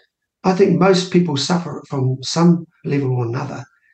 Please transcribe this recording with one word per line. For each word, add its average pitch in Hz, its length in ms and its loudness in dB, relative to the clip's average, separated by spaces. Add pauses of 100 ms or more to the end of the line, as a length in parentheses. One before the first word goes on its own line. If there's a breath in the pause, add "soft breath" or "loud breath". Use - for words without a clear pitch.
(440 soft breath)
I 185 80 2
think 185 260 4
most 180 340 2
people 175 240 2
suffer 170 440 -4
it - 80 -20
from 131 340 -2
some 170 440 2 (180)
level 139 320 -2
or 120 100 -2
another. 135 380 -8 (280)